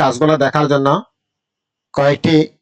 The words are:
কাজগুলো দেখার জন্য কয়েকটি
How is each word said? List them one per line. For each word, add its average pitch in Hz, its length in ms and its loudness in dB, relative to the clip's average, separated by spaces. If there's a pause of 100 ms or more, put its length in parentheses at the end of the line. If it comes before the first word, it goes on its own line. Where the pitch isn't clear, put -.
কাজগুলো 151 320 0 (100)
দেখার 147 280 -2
জন্য 139 160 0 (1040)
কয়েকটি 143 400 0 (280)